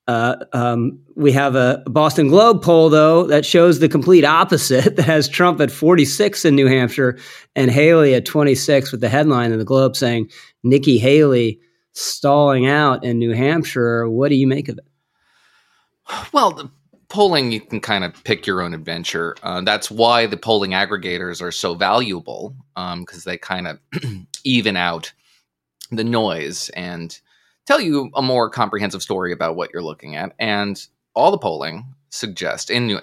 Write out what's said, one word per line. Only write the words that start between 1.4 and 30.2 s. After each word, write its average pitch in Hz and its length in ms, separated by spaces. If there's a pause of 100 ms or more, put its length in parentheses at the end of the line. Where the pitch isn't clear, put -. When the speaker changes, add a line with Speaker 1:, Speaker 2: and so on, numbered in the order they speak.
Speaker 1:
a 131 320
Boston 147 400
Globe 196 340
poll, 165 300
though, 156 360
that 147 200
shows 170 320
the 156 100
complete 160 360
opposite, 156 720
<laughs> - 0
that 170 80
has 151 240
Trump 175 320
at 143 100
forty-six 175 720
in 151 120
New 139 100
Hampshire 127 520 (360)
and 131 160
Haley 147 440
at 120 120
twenty-six, 139 640
with 117 100
the 120 80
headline 127 440
in 110 80
the 110 40
Globe 131 300
saying, 117 340 (360)
"Nikki 135 340
Haley 127 600 (320)
stalling 139 760
out 143 380
in 120 160
New 117 120
Hampshire." 120 760
What 127 220
do 147 40
you 135 140
make 143 200
of 113 100
it? - 60 (1500)
Speaker 2:
Well, 254 180
the 147 180 (400)
polling, 170 440
you 107 80
can 107 200
kind 101 220
of 85 220
pick 107 200
your 92 160
own 87 140
adventure. 82 680
Uh, 90 160
that's 104 280
why 117 380
the 104 100
polling 101 360
aggregators 92 680
are 87 120
so 87 220
valuable, 98 840 (180)
um, 90 300
'cause - 180
they 90 160
kind 90 300
of 76 100 (140)
<clears throat> - 520
even 110 320
out 87 360 (800)
the 113 120
noise 90 640
and 87 500 (440)
tell 285 160
you 143 360
a 139 60
more 123 280
comprehensive 98 520
story 92 280
about 82 240
what 85 180
you're 87 120
looking 76 320
at. 87 240